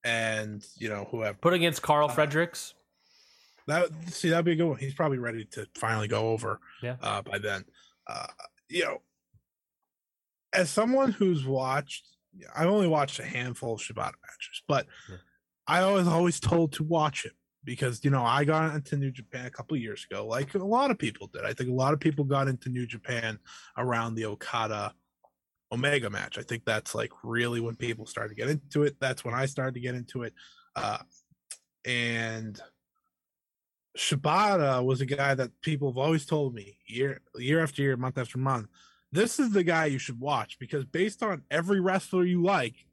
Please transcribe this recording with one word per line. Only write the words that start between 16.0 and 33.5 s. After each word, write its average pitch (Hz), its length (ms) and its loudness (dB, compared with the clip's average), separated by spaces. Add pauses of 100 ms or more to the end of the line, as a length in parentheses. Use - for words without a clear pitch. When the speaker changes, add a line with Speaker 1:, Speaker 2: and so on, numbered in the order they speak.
Speaker 1:
always 175 320 4
told 165 340 4
to - 100 -4
watch 156 420 0
it - 80 -14 (300)
because, 123 420 -4
you 139 60 6
know, 131 120 4
I 123 220 4
got 156 300 2
into 151 220 -4
New 139 140 -2
Japan 123 360 -12
a - 20 -8
couple 131 260 -6
of 131 60 0
years 107 240 -8
ago, 101 220 -8
like 127 260 -4
a 202 60 0
lot 233 320 2
of 208 80 -2
people 104 280 -4
did. - 160 -10
I 113 100 -2
think 127 160 -4
a 123 40 0
lot 131 200 4
of 151 60 0
people 147 240 2
got 135 240 2
into 127 220 -4
New 123 160 -4
Japan 113 540 -6 (380)
around 117 380 -2
the 110 100 -4
Okada 107 680 -4 (800)
Omega 127 400 0
match. 98 260 -6
I 123 60 -8
think - 220 -6
that's, 110 280 0
like, 113 180 -4 (120)
really 120 380 -2
when 117 140 -4
people 117 300 -6
started 110 240 -8
to 107 60 -16
get 110 140 -2
into 151 340 0
it. 143 160 0
That's 127 260 -2
when 120 80 -4
I 131 140 0
started 135 260 -2
to 123 60 -8
get 123 160 -4
into 123 280 -6
it. 113 100 -8 (420)
Uh, 107 240 -4 (840)
and 113 800 -2 (1400)